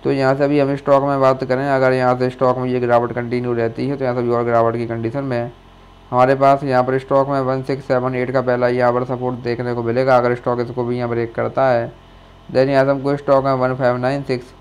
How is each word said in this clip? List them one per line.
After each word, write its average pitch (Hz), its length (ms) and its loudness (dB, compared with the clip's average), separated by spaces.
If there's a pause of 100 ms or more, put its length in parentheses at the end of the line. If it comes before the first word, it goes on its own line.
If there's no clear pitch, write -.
तो 135 100 -2
यहाँ 135 220 2
से 143 100 0
अभी 147 160 2
हम 143 160 0
स्टॉक 139 280 2
में 139 160 0
बात 135 240 2
करें, 131 220 -2
अगर 131 260 2
यहाँ 127 260 2
से 127 120 0
स्टॉक 127 280 0
में 127 80 -4
ये 123 140 -2
गिरावट 120 320 2
कंटिन्यू 120 420 -4
रहती 117 320 -2
है 139 100 -4
तो 135 80 -6
यहाँ 123 120 -2
से 123 60 -2
भी 120 80 0
और 120 140 0
गिरावट 117 320 2
की 117 100 -4
कंडीशन 117 380 -4
में 120 260 -4 (640)
हमारे 127 240 4
पास 139 280 4
यहाँ 127 200 2
पर 131 140 0
स्टॉक 139 300 0
में 139 140 -2
वन 131 200 -2
सिक्स 135 220 -6
सेवन 127 300 0
एट 127 160 -2
का 131 120 0
पहला 123 280 0
यहाँ 123 220 2
पर 123 140 0
सपोर्ट 127 340 -4
देखने 120 340 -4
को 120 80 -4
मिलेगा। 127 340 2
अगर 120 180 2
स्टॉक 123 260 -2
इसको 120 240 -4
भी 123 120 -2
यहाँ 123 120 -4
ब्रेक 117 260 -4
करता 120 340 0
है, 120 220 0 (580)
then 131 200 2
यहाँ 135 160 2
से 139 60 0
हमको 139 260 0
स्टॉक 139 280 2
में 135 100 0
वन 127 200 0
फ़ाइव 127 240 0
नाइन 135 260 -2
सिक्स 127 360 -6